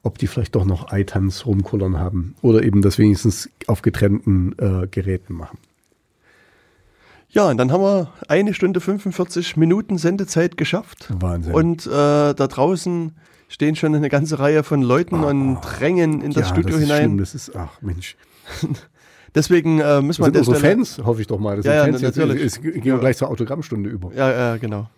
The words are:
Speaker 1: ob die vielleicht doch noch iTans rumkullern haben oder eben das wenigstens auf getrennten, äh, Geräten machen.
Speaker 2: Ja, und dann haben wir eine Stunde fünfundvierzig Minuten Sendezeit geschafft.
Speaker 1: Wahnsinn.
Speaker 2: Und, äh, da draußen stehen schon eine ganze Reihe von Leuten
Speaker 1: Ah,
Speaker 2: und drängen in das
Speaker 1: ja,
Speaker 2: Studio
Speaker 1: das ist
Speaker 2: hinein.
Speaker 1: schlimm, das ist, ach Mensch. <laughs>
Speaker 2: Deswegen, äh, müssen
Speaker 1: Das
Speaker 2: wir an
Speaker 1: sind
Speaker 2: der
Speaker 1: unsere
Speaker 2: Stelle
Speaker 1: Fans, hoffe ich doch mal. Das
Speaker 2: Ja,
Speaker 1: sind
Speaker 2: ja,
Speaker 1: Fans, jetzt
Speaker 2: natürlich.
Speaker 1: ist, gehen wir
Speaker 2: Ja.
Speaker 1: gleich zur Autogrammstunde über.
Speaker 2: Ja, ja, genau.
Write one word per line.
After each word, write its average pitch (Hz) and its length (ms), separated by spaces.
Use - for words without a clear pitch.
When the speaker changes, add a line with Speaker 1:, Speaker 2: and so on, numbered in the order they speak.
Speaker 1:
ob - 160
die 104 80
vielleicht - 280
doch 95 100
noch 92 280
iTans 98 520
rumkullern 95 540
haben 90 420
oder 110 220
eben 101 180
das 98 160
wenigstens 107 520
auf 110 140
getrennten, 101 760
äh, 92 300
Geräten 95 460
machen. 82 240
Speaker 2:
Ja, 202 200
und 117 80
dann 127 160
haben 185 100
wir 196 300
eine 190 240
Stunde 185 260
fünfundvierzig 180 760
Minuten 180 400
Sendezeit 175 580
geschafft. - 640
Speaker 1:
Wahnsinn. 87 340
Speaker 2:
Und, 165 320
äh, - 40
da 147 440
draußen 160 800
stehen 156 260
schon 151 200
eine 147 140
ganze 147 300
Reihe 147 240
von 147 180
Leuten 147 420
Speaker 1:
Ah, 147 40
Speaker 2:
und 135 340
drängen 160 600
in 147 100
das 92 180
Speaker 1:
ja, 92 40
Speaker 2:
Studio 165 180
Speaker 1:
das 160 60
ist 156 60
Speaker 2:
hinein. 147 200
Speaker 1:
schlimm, 101 140
das 95 180
ist, - 200
ach 87 260
Mensch. 90 340
<laughs> - 720
Speaker 2:
Deswegen, 160 460
äh, 143 200
müssen 143 60
Speaker 1:
Das 170 120
Speaker 2:
wir - 60
an 139 80
Speaker 1:
sind - 20
Speaker 2:
der - 40
Speaker 1:
unsere 123 180
Speaker 2:
Stelle 147 180
Speaker 1:
Fans, - 300
hoffe 113 160
ich 104 60
doch 101 120
mal. 104 180
Das 104 80
Speaker 2:
Ja, 143 60
Speaker 1:
sind 151 80
Speaker 2:
ja, 147 120
Speaker 1:
Fans, 127 100
jetzt 127 160
Speaker 2:
natürlich. 147 240
Speaker 1:
ist, 123 200
gehen 156 240
wir 131 80
Speaker 2:
Ja. 127 40
Speaker 1:
gleich 127 200
zur 135 120
Autogrammstunde 120 600
über. 92 240
Speaker 2:
Ja, 131 180
ja, 120 260
genau. 107 400